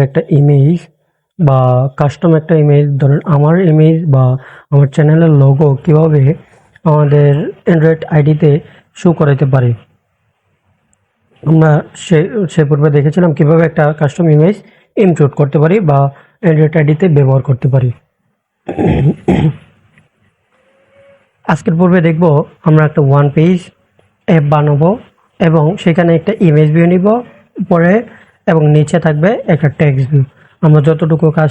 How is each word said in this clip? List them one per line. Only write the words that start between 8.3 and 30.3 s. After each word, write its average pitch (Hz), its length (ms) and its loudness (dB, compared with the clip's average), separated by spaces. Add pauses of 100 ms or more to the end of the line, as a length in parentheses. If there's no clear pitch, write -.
শো - 180 -4
করাইতে 147 420 -2
পারি। 123 180 0 (1700)
আমরা 156 280 2 (240)
সে, - 240 -2 (320)
সে 160 140 -2
পূর্বে 147 260 0
দেখেছিলাম 151 440 0
কিভাবে 160 320 0
একটা 156 260 -2
কাস্টম 156 380 -4
ইমেজ 156 260 2 (400)
ইনক্লুড 160 440 0
করতে 143 180 -2
পারি 160 220 0
বা 143 180 0 (500)
Android 156 300 0
আইডিতে 156 300 0
ব্যবহার 135 340 2
করতে 135 320 -4
পারি। 127 160 0 (3500)
আজকের 160 280 -4
পর্বে 180 200 2
দেখব 165 240 0 (440)
আমরা 156 200 4
একটা 156 200 -2
ওয়ান 143 180 2 (100)
পেজ 170 220 2 (720)
অ্যাপ 160 160 2 (100)
বানাবো 147 440 0 (420)
এবং 165 440 0
সেখানে 170 340 0
একটা 202 220 -4
ইমেজ 156 340 2
ভিউ 170 120 2
নিব 180 200 0 (560)
উপরে 175 300 0 (540)
এবং 160 160 0 (140)
নিচে 151 240 0
থাকবে 160 300 -2 (240)
একটা 147 140 -2
টেক্সট 135 420 -2
ভিউ। 139 140 0 (380)